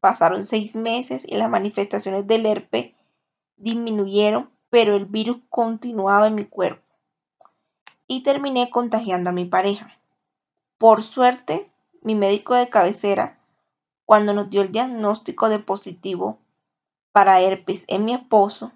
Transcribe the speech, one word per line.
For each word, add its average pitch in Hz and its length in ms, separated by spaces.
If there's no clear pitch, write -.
Pasaron 190 460
seis 214 300
meses 240 520
y - 60
las 220 160
manifestaciones 202 760
del 226 200
herpes 226 480
disminuyeron, 214 920
pero 220 260
el 196 80
virus 220 460
continuaba 220 760
en 220 80
mi 208 100
cuerpo - 360
y 254 160
terminé 277 480
contagiando 220 580
a 180 60
mi 180 100
pareja. 190 540
Por 220 240
suerte, 262 680
mi 220 140
médico 202 400
de 247 160
cabecera, 202 680
cuando 208 260
nos 202 160
dio 202 140
el 190 100
diagnóstico 220 760
de 214 80
positivo 190 800
para 190 300
herpes 190 440
en 208 200
mi 240 80
esposo, 220 600